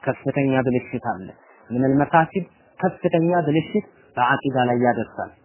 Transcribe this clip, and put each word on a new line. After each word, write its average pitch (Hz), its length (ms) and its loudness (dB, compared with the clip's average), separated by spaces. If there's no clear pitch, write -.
ከፍተኛ 139 500 -2
ብልሽት 123 440 -2
አለ። 95 200 -6
ሚነል 131 240 0
መፋሲድ 160 500 2
ከፍተኛ 175 520 0
ብልሽት 156 420 0
በዐቂዳ 131 500 0
ላይ 123 160 2
ያደርሳል። 117 520 -2